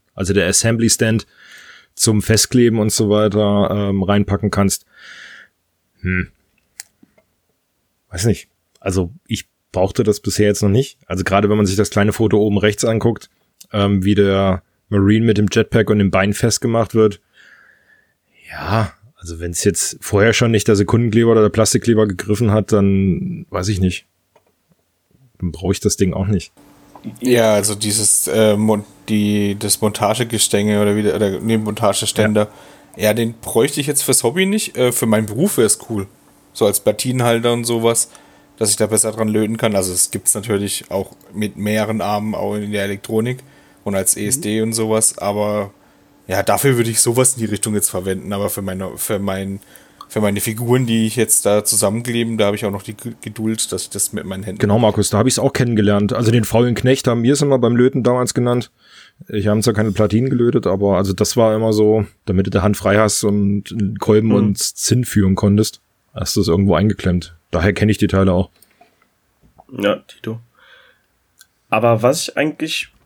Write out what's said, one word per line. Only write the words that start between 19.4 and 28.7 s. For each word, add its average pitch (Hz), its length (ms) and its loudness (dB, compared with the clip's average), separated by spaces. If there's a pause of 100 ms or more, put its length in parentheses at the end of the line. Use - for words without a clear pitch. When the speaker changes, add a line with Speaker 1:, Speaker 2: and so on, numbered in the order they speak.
Speaker 1:
wenn's 85 240 -6
jetzt - 340 0
vorher 104 320 2
schon 117 200 2
nicht 110 180 2
der 107 80 4
Sekundenkleber 117 540 2
oder 113 100 6
der 107 80 4
Plastikkleber 110 580 2
gegriffen 104 440 -2
hat, 107 200 0
dann 95 800 0
weiß 95 180 -4
ich 98 140 -2
nicht. 92 240 -2 (1400)
Dann 90 100 -4
brauche 92 220 -4
ich - 80 -4
das - 160 -2
Ding 92 160 0
auch 95 140 -4
nicht. 98 260 -4 (640)
Speaker 2:
Ja, 117 360 2
also 104 200 0
dieses, 104 520 -2
äh, 107 280 2
Mon-, 107 300 0 (240)